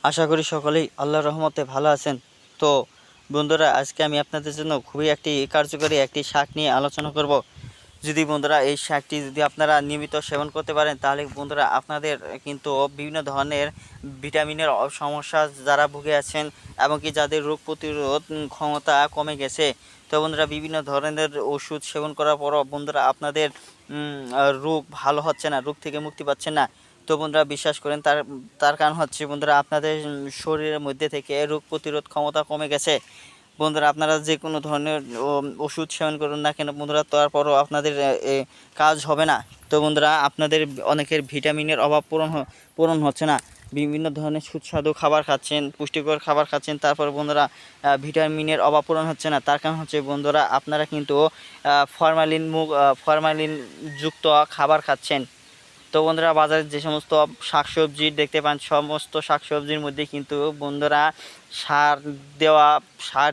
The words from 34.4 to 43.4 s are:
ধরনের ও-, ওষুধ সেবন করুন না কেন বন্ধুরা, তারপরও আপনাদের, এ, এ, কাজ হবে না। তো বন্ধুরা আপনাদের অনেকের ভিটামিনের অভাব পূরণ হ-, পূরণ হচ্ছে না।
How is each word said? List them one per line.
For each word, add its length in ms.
ধরনের 400
ও-, 260
ওষুধ 320
সেবন 280
করুন 200
না 140
কেন 200
বন্ধুরা, 300
তারপরও 500
আপনাদের, 480
এ, 100
এ, 220
কাজ 300
হবে 200
না। 180
তো 100
বন্ধুরা 300
আপনাদের 460
অনেকের 400
ভিটামিনের 580
অভাব 300
পূরণ 180
হ-, 160
পূরণ 260
হচ্ছে 240
না। 140